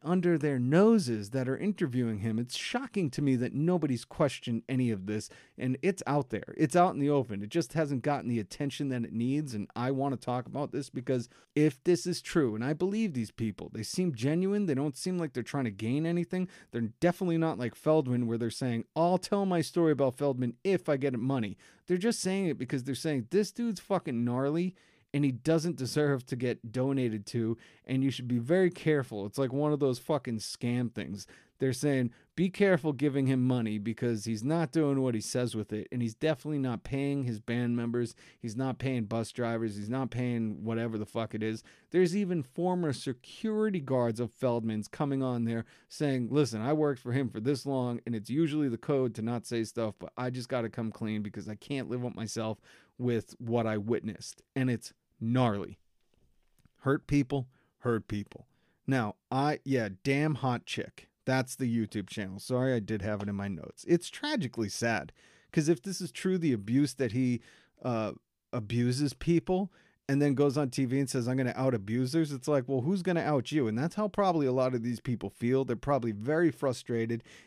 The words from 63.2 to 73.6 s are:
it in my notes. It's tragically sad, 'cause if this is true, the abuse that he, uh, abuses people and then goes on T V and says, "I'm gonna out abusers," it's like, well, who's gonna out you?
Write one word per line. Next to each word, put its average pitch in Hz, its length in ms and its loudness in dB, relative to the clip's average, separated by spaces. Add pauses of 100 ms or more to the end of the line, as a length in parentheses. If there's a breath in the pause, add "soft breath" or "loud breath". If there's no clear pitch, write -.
it 101 60 -4
in 101 60 -2
my 98 140 -2
notes. - 400 -10
It's 170 200 2
tragically 151 600 -4
sad, 104 440 -2 (400 soft breath)
'cause 151 160 2
if 165 140 2
this 190 180 -8
is 175 120 -8
true, 185 260 -2
the 160 140 0
abuse 120 420 0
that 120 180 -2
he, 123 280 0 (420 soft breath)
uh, 113 300 -2 (400)
abuses 120 600 0
people 180 600 0 (360 soft breath)
and 139 140 2
then 143 120 4
goes 139 220 4
on 143 140 0
T 135 140 0
V 131 160 0
and 131 100 0
says, 120 180 0
"I'm 127 80 0
gonna 127 180 0
out 131 200 2
abusers," 127 580 0
it's 135 160 -6
like, 139 180 2
well, 135 160 0
who's 180 200 0
gonna 170 180 2
out 143 320 0
you? 147 140 4